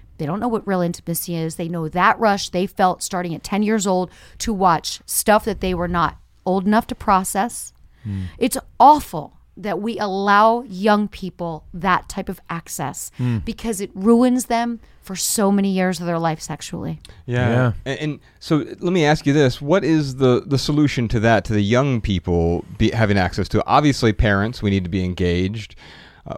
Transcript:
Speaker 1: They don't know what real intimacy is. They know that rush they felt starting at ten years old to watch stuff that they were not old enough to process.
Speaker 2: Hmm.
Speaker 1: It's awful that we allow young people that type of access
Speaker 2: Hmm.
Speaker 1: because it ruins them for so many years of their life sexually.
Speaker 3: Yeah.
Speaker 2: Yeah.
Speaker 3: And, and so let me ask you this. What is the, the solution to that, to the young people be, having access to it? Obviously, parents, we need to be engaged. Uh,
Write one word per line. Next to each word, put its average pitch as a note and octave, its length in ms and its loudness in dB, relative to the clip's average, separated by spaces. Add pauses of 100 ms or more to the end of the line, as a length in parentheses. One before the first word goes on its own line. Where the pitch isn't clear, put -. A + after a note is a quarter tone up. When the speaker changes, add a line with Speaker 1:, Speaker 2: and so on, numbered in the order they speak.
(180)
Speaker 1:
They D#3 80 -6
don't F3+ 140 -4
know B3 80 -2
what G#3+ 180 -2
real F#3+ 140 0
intimacy E3+ 560 -4
is. D#3+ 200 -6
They E3+ 120 -6
know E3+ 200 -6
that F3+ 300 2
rush G3+ 320 0
they - 160 0
felt F#3 360 0
starting F3+ 320 -6
at - 80 -10
ten G3+ 200 -2
years G#3+ 240 0
old F#3 240 0 (280)
to - 140 -4
watch F#3 540 0
stuff - 380 2
that G3+ 160 -4
they F#3 140 -2
were F3 140 -2
not E3+ 280 0 (280)
old F#3 220 0
enough G#3+ 220 4
to B3+ 60 -8
process. G3 760 -2 (320)
Speaker 2:
Hmm. G2 160 -6 (180)
Speaker 1:
It's - 180 0 (220)
awful C4 540 4 (260)
that F#3 220 -6
we A3 180 -6
allow G#3 680 4
young G#3 400 2
people E3+ 560 -10 (100)
that F3+ 340 -2
type - 200 -8
of F#3 200 -10
access E3 680 -10
Speaker 2:
Hmm. B2 220 0
Speaker 1:
because A3 420 -6
it G3+ 140 -8
ruins A#3+ 520 4
them A#3 340 -2 (220)
for F#3+ 140 -12
so G3 340 0
many G3 200 2
years F#3 280 0
of E3+ 80 -8
their E3+ 120 -2
life E3 220 -2
sexually. - 600 -10 (240)
Speaker 3:
Yeah. B2 260 0
Speaker 2:
Yeah. B2 220 2 (120)
Speaker 3:
And, C3 160 -6
and D3+ 200 -6 (180)
so - 200 0
let - 340 -4
me F3+ 120 2
ask D3+ 220 2
you C#3+ 60 4
this. C#3 280 2
What D#3 220 2
is D3 340 0
the, B2+ 300 4
the C#3 120 0
solution C#3+ 500 0
to A#2 120 0
that, A2 260 4
to - 60 -4
the G#2 100 2
young A#2+ 380 2
people E2+ 640 0 (140)
be, A#2 120 2
having G#2 280 2
access F#2 300 -2
to A2 100 0
it? - 80 0
Obviously, C3 460 4
parents, G#2 500 0
we G#2 80 0
need G2 140 0
to F2 60 -6
be F#2 140 -2
engaged. F2+ 680 -2 (520)
Uh, - 120 -10